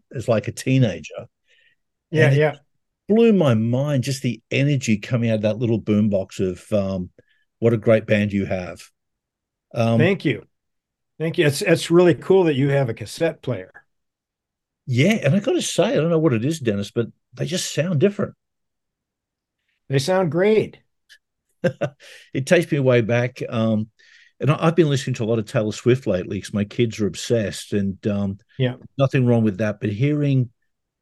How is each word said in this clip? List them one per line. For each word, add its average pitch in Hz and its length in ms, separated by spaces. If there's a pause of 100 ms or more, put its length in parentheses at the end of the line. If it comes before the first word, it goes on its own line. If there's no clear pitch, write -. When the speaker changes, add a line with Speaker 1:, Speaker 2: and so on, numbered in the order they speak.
(120)
Speaker 1:
as, - 160
like, 110 200
a 113 40
teenager. 110 760 (840)
Speaker 2:
Yeah, 156 160
Speaker 1:
And 139 80
it 139 60
Speaker 2:
yeah. 151 160 (520)
Speaker 1:
blew 226 240
my 165 220
mind, 123 500
just 131 200
the 123 260
energy 135 480
coming 117 320
out 113 60
of 107 80
that 107 160
little 117 200
boombox 104 600
of, 92 340
um, 95 380 (480)
what 117 140
a 113 40
great 110 300
band 104 260
you 98 140
have. 92 340 (920)
Um, 117 240
Speaker 2:
Thank 180 260
you. 110 220 (720)
Thank 156 180
you. 170 80
It's, 143 160
it's 170 300
really 175 240
cool 185 300
that 156 100
you 139 140
have 139 200
a 110 60
cassette 160 480
player. 92 420 (1000)
Speaker 1:
Yeah, 139 360
and 139 120
I 202 60
gotta 349 200
say, - 220
I 226 140
don't 156 120
know 170 80
what 156 160
it 110 100
is, 160 160
Dennis, 101 300
but 117 160 (280)
they 139 120
just 170 260
sound 156 280
different. 202 340 (1600)
Speaker 2:
They 135 100
sound 185 320
great. 185 480 (800)
Speaker 1:
<laughs> - 80 (640)
It 135 140
takes 175 240
me 147 80
way 127 220
back. 120 460
Um, 113 440 (480)
and 135 120
I, 156 160
I've 165 80
been 160 140
listening 135 260
to 120 80
a - 60
lot 113 100
of 107 60
Taylor 107 260
Swift 127 340
lately 92 360
'cause - 120
my 101 120
kids 107 340
are 104 80
obsessed, 98 640
and, 98 360
um, 101 320 (180)
Speaker 2:
Yeah. 127 180 (220)
Speaker 1:
nothing 135 280
wrong 117 200
with 98 140
that. 107 200
But 107 120
hearing 135 580 (520)